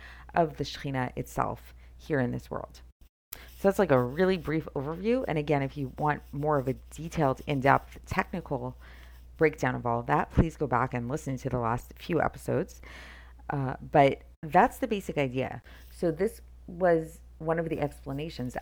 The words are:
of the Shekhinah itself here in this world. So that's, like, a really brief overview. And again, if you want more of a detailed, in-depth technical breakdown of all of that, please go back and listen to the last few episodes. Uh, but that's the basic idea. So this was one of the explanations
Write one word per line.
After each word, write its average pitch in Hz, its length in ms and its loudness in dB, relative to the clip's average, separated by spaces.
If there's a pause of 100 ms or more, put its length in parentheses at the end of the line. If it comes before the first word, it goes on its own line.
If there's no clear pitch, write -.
(340)
of 156 220 4
the 143 80 -4
Shekhinah 131 500 -4
itself 123 580 -4 (240)
here - 220 -2
in 123 140 2
this - 180 -8
world. - 300 -8 (520)
So - 360 -4
that's, 196 100 4
like, 180 140 4
a 127 100 8
really 180 340 2
brief 151 380 -4
overview. 180 540 -2
And 165 100 0
again, 147 240 2
if 135 140 -4
you 135 200 -6
want 147 260 0 (100)
more 147 260 2
of 123 80 -2
a 131 80 0 (180)
detailed, 151 540 -2
in-depth 135 500 2 (100)
technical 143 680 -4 (600)
breakdown 143 400 2
of 120 100 -6
all 117 140 2
of 120 60 -8
that, 147 260 2
please 165 240 4
go 151 100 -2
back 123 280 0
and 120 140 -4
listen 135 280 -4
to 131 120 -6
the 131 100 0
last 117 380 -2
few 165 240 0
episodes. - 600 -2 (680)
Uh, 135 240 -2 (180)
but 139 300 6 (200)
that's 180 360 4
the 262 100 -2
basic 208 280 -4
idea. 127 460 -2 (280)
So 175 200 0
this 190 300 -2 (260)
was 170 540 2 (180)
one 165 200 0
of 165 120 -4
the 156 100 -2
explanations 143 800 -6